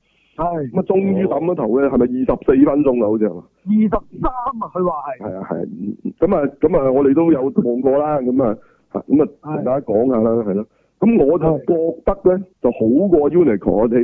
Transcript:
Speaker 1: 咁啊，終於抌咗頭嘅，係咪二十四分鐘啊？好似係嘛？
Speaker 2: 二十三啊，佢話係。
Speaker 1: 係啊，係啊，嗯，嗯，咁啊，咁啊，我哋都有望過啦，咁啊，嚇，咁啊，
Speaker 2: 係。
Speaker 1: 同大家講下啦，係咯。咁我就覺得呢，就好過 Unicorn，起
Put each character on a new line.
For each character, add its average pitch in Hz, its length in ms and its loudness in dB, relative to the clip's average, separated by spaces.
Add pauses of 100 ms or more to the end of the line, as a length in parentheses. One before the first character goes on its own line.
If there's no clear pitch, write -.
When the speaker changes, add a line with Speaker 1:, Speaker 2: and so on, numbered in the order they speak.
(380)
Speaker 1:
咁 165 400 -6
啊， - 40 -2
終 190 160 0
於 196 280 0
抌 147 200 -4
咗 175 80 0
頭 143 140 -4
嘅， 135 200 2
係 123 80 -2
咪 123 80 4
二 127 320 -2
十 - 80 -10
四 139 200 4
分 143 200 2
鐘 123 180 0
啊？ 101 60 2
好 107 100 0
似 107 100 0
係 85 60 -8
嘛？ - 100 -16 (220)
Speaker 2:
二 196 60 -2
十 214 160 2 (320)
三 - 100 0
啊， 247 420 -8
佢 180 140 -2
話 170 60 -2 (160)
係。 131 100 -10
Speaker 1:
係 95 160 -10
啊， 98 160 -12
係 82 60 -6
啊， 85 80 -8
嗯， - 400 -10
嗯， - 160 -8
咁 180 160 0
啊， 143 240 -2
咁 160 180 2
啊， 135 140 0
我 139 120 2
哋 135 100 4
都 165 180 4
有 131 100 0
望 123 380 -2
過 135 180 2
啦， 147 220 -2
咁 127 240 -2
啊， 104 120 -2 (360)
嚇， - 160 -6
咁 147 160 4
啊， 107 40 -4 (140)
Speaker 2:
係。 147 140 -10
Speaker 1:
同 - 80 -6
大 131 160 -2
家 123 60 -12
講 113 220 0
下 120 120 0
啦， 113 100 2 (160)
係 95 80 -2
咯。 107 120 -4 (340)
咁 208 240 4
我 160 140 2
就 156 200 0
覺 165 460 -2
得 185 320 0
呢， 196 80 -6 (160)
就 120 120 0
好 135 360 2
過 147 220 2
Unicorn， 117 580 2
起 113 160 0